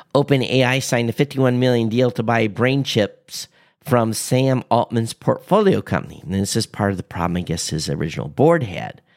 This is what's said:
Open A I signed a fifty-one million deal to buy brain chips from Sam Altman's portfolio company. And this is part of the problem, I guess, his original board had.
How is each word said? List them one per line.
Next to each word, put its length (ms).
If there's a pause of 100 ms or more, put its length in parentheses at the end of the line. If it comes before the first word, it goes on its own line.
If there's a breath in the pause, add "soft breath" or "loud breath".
(160 loud breath)
Open 280
A 200
I 160
signed 300
a 40
fifty-one 460
million 280
deal 240
to 120
buy 240
brain 360
chips 640 (340 soft breath)
from 320
Sam 560
Altman's 440
portfolio 680
company. 400
And 120
this 220
is 120
part 240
of 60
the 60
problem, 340
I 40
guess, 280
his 200
original 380
board 360
had. 380 (160 soft breath)